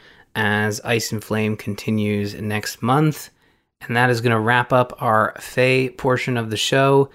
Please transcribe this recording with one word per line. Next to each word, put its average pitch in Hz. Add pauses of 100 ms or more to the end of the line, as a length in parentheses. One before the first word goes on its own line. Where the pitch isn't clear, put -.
(340)
as 107
Ice 117
and 107
Flame 107
continues 104
next 104
month. 143 (500)
And 117
that 123
is 117
gonna 117
wrap 120
up 123
our 110
Fae 127
portion 127
of 113
the 107
show 139